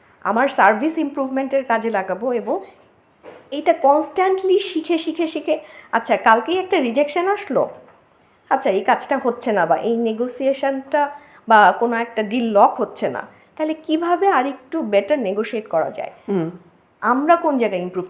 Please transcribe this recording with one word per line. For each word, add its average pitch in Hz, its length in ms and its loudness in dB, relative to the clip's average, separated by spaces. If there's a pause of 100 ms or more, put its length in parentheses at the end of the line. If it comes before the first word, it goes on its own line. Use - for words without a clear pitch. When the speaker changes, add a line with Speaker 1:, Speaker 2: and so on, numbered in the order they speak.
(220)
Speaker 1:
আমার 233 260 0
সার্ভিস 220 500 2
ইমপ্রুভমেন্টের 269 680 -4
কাজে 226 260 -2
লাগাবো 196 420 -4
এবং 240 280 -4 (880)
এটা 311 220 0
কনস্ট্যান্টলি 370 840 2
শিখে, 330 400 -2
শিখে, 320 280 -4
শিখে, 311 320 -2 (340)
আচ্ছা 226 240 0
কালকেই 240 420 2
একটা 370 220 0
রিজেকশন 294 480 0
আসলো, 339 400 -2 (840)
আচ্ছা - 200 0
এই 190 100 2
কাজটা 254 380 0
হচ্ছে 240 340 -4
না 190 140 2
বা 131 100 2
এই 233 200 -2
নেগোসিয়েশনটা 269 1120 -2 (380)
বা 208 320 8
কোনো 233 160 0
একটা 233 260 -4
ডিল 226 300 -2
লক 208 280 4
হচ্ছে 202 280 -4
না, 123 180 -10 (300)
তাহলে 311 180 -2
কিভাবে 330 540 0
আরেকটু 285 540 -2
বেটার 208 360 2
নেগোশিয়েট 214 500 -4
করা - 220 -2
যায়? - 200 -10 (180)
Speaker 2:
হুম। 175 220 0 (500)
Speaker 1:
আমরা 277 360 2
কোন 320 220 0
জায়গায় 190 220 0
ইমপ্রুভ 180 300 -6